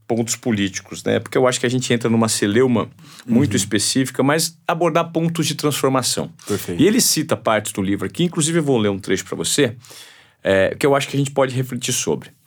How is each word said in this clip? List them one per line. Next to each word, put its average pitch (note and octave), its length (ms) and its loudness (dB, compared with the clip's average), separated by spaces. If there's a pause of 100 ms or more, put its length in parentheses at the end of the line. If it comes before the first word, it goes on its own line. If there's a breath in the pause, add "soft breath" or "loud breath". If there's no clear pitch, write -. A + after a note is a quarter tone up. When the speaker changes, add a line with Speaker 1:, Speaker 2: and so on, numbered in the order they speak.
Speaker 1:
pontos A#2 280 -2
políticos, G2+ 680 -4
né? G#2+ 160 0
Porque A2 180 -6
eu B2+ 100 4
acho B2+ 120 0
que - 60 0
a B2 40 0
gente B2+ 240 -2
entra A#2+ 160 0
numa A2+ 200 2
celeuma A2+ 600 2 (380 loud breath)
muito A2+ 240 4
Speaker 2:
Uhum. B2 60 2
Speaker 1:
específica, B2+ 680 0
mas D#3 340 0 (100)
abordar E3+ 440 0
pontos E3 340 -2
de - 100 -2
transformação. C3+ 760 -2 (160)
Speaker 2:
Perfeito. F#2+ 340 -2
Speaker 1:
E F3 60 8
ele A3+ 140 4
cita D3+ 360 0
partes G#2+ 340 0
do G#2 100 -4
livro G2 260 -2
aqui, - 160 -2
inclusive E3 360 0
eu D3+ 40 0
vou C#3 140 2
ler G#2 120 2
um G2 80 -2
trecho F#2 280 -2
pra D#2+ 100 -8
você, A2+ 400 0 (680 loud breath)
é, F#2+ 360 2
que D3+ 60 2
eu C#3 100 4
acho C#3 120 0
que - 80 -6
a C#3 40 2
gente C#3 120 0
pode C3 220 0
refletir B2 400 -4
sobre. - 380 -4 (140)